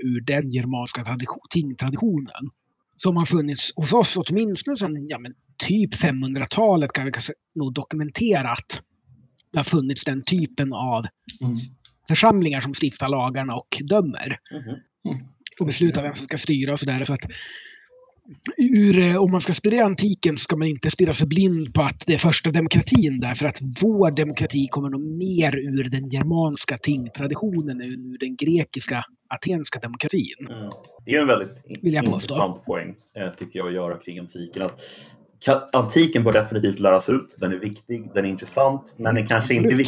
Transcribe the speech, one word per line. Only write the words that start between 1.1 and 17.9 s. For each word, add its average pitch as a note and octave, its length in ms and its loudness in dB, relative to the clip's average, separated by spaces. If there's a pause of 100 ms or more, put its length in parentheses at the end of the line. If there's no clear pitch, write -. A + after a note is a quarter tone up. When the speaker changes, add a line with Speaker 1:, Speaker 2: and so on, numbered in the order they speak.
Speaker 1:
tingtraditionen C#3 1000 -2 (460)
som F3+ 200 0
har E3+ 80 2
funnits D3 520 0
hos D3+ 160 0
oss F#3 240 4
åtminstone G#3 600 -2
sedan, D3+ 320 -4
ja, C#3+ 100 -8
men A#2+ 140 -16 (340)
typ G3+ 280 2
femhundratalet C3+ 1000 2
kan C3+ 120 -2
vi C3+ 60 -4
kanske B2 220 -4 (220)
nog C3+ 200 -4
dokumentera D3+ 760 -2
att - 300 -6 (720)
det D#3+ 60 -2
har D3 60 0
funnits C#3 400 0
den C3+ 180 -4
typen C#3+ 500 -2
av A#2+ 320 -2 (360)
Speaker 2:
Mm. B2 140 -2 (540)
Speaker 1:
församlingar E3 520 4
som C#3 120 -6 (100)
stiftar C3+ 260 -2
lagarna C3 460 -2
och - 140 -10 (120)
dömer. C#3+ 580 0 (140)
Speaker 3:
Mhm. C3+ 240 -10 (380)
Speaker 2:
Mm. C3 120 -10 (340)
Speaker 1:
Och F3 60 0
beslutar D3+ 360 2
vem D3 120 -6
som - 100 -10
ska D#3 140 -6
styra C#3 340 0
och C#3+ 80 -2
sådär. C3+ 240 -2
Så C#3+ 80 -2
att - 140 -6 (1300)